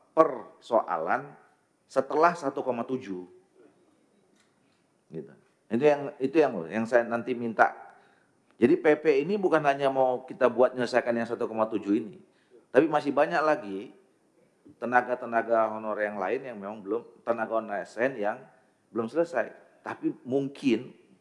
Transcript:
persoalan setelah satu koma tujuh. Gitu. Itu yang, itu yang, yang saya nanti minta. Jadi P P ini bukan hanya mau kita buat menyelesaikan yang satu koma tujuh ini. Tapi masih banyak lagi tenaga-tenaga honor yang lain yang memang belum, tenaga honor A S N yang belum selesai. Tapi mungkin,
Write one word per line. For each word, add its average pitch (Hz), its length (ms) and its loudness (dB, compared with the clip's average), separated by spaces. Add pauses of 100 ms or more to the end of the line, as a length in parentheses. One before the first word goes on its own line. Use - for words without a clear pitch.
(160)
persoalan 117 1120 -2 (560)
setelah 147 480 0
satu 139 320 -6
koma 120 240 -4
tujuh. 101 400 -8 (1800)
Gitu. 78 200 -12 (360)
Itu 120 160 0
yang, 143 160 6 (160)
itu 135 240 -4
yang, 135 120 4 (200)
yang 110 160 -2
saya 120 160 4
nanti 117 320 -4
minta. 117 400 2 (840)
Jadi 131 180 6
P - 80 -2 (140)
P - 40 -10 (220)
ini 196 140 -2
bukan 160 260 2
hanya 139 240 2
mau 131 320 2
kita 127 240 0
buat 123 260 4
menyelesaikan 120 440 -2
yang 113 120 -2
satu 110 220 -4
koma 110 160 0
tujuh 101 320 -2
ini. 110 200 -8 (520)
Tapi 156 160 6
masih 143 240 0
banyak 151 320 2
lagi 104 480 -2 (880)
tenaga-tenaga 117 960 0
honor 107 240 -6
yang 104 240 -2
lain 110 240 -2
yang 120 100 -12
memang 104 220 -12
belum, 104 240 -4 (240)
tenaga 113 320 -2
honor 101 200 -4
A 87 40 -6
S 87 160 -12
N 135 160 0
yang 110 240 -4 (560)
belum 113 160 -4
selesai. 151 400 -2 (320)
Tapi 151 400 -6
mungkin, 131 720 -2 (260)